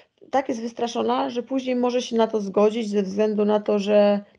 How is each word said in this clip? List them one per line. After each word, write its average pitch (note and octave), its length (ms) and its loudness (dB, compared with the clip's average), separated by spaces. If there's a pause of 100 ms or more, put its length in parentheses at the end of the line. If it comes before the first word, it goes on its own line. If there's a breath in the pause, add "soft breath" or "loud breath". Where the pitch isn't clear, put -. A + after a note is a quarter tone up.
(320 loud breath)
tak C4 180 0
jest A3+ 120 -6
wystraszona, A#3 680 -4
że A#3+ 140 -6
później B3+ 320 -4
może B3 260 0
się A#3+ 140 -4
na A3+ 120 4
to A3 140 -2
zgodzić G#3 480 0
ze G3+ 140 0
względu G#3 420 -2
na G#3+ 140 2
to, G#3 200 0
że G3+ 460 4 (140 loud breath)